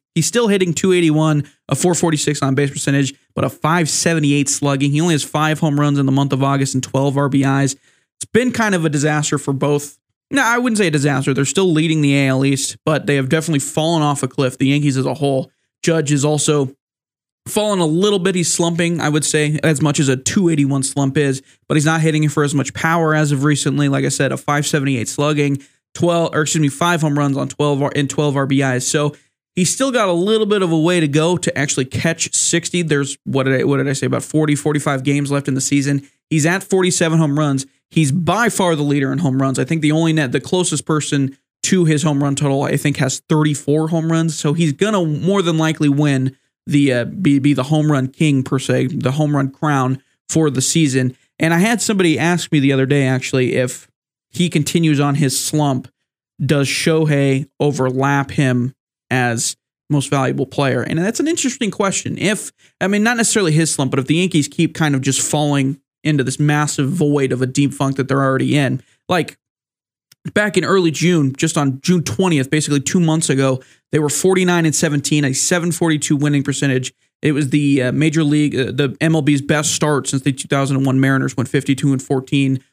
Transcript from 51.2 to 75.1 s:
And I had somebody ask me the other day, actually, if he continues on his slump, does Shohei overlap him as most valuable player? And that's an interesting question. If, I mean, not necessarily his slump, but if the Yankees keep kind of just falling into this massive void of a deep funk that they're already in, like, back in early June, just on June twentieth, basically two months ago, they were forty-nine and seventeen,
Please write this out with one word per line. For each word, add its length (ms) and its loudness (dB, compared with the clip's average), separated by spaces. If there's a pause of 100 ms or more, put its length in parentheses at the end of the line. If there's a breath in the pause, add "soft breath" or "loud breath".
And 120 2
I 60 2
had 240 2
somebody 380 0
ask 320 0
me 80 2
the 120 2
other 140 2
day, 220 2
actually, 480 0
if 320 -4 (420)
he 200 -2
continues 500 0
on 160 0
his 280 0
slump, 440 -2 (520)
does 280 2
Shohei 840 0 (100)
overlap 720 0
him 460 0 (340)
as 480 -2 (320)
most 220 0
valuable 340 0
player? 380 -2
And 160 -4
that's 200 -2
an 80 0
interesting 440 -2
question. 480 -4
If, 320 -4 (280 soft breath)
I 80 -2
mean, 140 0
not 160 2
necessarily 340 0
his 220 0
slump, 160 -2
but 100 0
if 60 -4
the 100 0
Yankees 320 0
keep 280 -2
kind 180 0
of 80 -2
just 260 -2
falling 540 -2 (220)
into 200 0
this 160 -4
massive 500 0
void 420 0
of 100 -2
a 60 -2
deep 260 0
funk 240 -2
that 100 -4
they're 160 0
already 320 0
in, 280 0 (240 soft breath)
like, 300 -2 (960)
back 240 0
in 60 2
early 280 2
June, 440 2
just 220 -2
on 240 -2
June 220 0
twentieth, 460 0
basically 320 0
two 180 0
months 300 0
ago, 320 0 (300 soft breath)
they 80 0
were 100 0
forty-nine 560 2
and 100 0
seventeen, 500 0